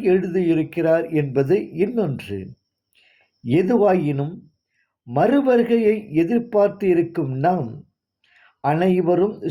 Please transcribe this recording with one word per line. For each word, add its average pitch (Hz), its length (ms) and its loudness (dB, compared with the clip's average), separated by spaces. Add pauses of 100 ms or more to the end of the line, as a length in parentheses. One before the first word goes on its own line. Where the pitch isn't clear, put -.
எழுதியிருக்கிறார் 165 1080 0
என்பது 143 500 0 (140)
இன்னொன்று. 160 680 -4 (1000)
எதுவாயினும் 180 880 0 (720)
மறுவருகையை 233 880 2 (180)
எதிர்பார்த்து 202 760 0
இருக்கும் 165 500 0
நாம் 151 340 -2 (920)
அனைவரும் 175 720 2 (140)